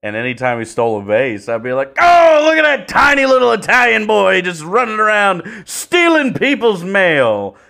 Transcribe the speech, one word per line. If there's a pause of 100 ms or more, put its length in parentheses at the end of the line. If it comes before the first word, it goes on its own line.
And
anytime
he
stole
a
base,
I'd
be
like,
"Oh,
look
at
that
tiny
little
Italian
boy
just
running
around
stealing
people's
mail." (140)